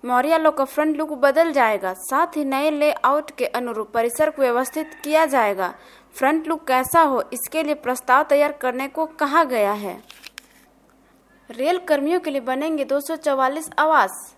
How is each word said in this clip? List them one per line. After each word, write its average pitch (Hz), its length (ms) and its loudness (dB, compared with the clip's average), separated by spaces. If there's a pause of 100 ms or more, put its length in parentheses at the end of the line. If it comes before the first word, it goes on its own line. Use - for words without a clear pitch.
मौर्या 254 320 2
लॉक 320 200 4
का 277 80 2
फ्रंट 302 320 0
लुक 302 160 -4
बदल 285 400 4
जाएगा, 214 420 2
साथ 311 420 -2
ही 302 80 -2
नए 277 260 0
लेआउट 294 600 0
के - 180 -4
अनुरूप 220 420 -6
परिसर 233 400 0
को 294 120 -2
व्यवस्थित 262 520 0
किया 311 320 2
जाएगा। 202 460 0 (420)
फ्रंट 311 340 0
लुक 320 180 -4
कैसा 254 360 2
हो, 269 200 2 (100)
इसके 311 300 -4
लिए 302 140 0
प्रस्ताव 254 480 0
तैयार 294 300 2
करने 254 340 -4
को 320 260 -4
कहा 302 300 2
गया 220 280 0
है। 202 240 -6 (1500)
रेल 277 280 -2
कर्मियों 320 420 0
के 330 100 -6
लिए 277 120 -4
बनेंगे 277 420 -4
दो 277 160 -2
सौ 311 160 -6
चवालीस 285 600 -2
आवास। 285 600 2